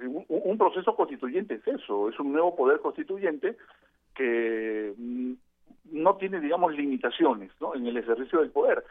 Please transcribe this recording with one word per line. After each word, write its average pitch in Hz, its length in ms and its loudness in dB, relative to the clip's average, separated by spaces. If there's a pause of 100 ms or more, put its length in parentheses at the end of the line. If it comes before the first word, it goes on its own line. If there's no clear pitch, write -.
un, 147 220 -6
un 185 300 0
proceso 185 360 2
constituyente 139 600 -2
es 107 120 -10
eso, 104 420 -2
es - 120 -8
un 143 120 -2
nuevo 170 220 2
poder 147 260 4
constituyente 185 760 -4 (580)
que, 110 840 -2
mm, 123 360 -6 (600)
no 170 240 4
tiene, 190 240 -4
digamos, 160 340 2
limitaciones, 131 760 0 (100)
¿no? 165 140 -6
En 123 120 -4
el 120 100 -2
ejercicio 120 440 0
del 135 100 2
poder. 226 400 2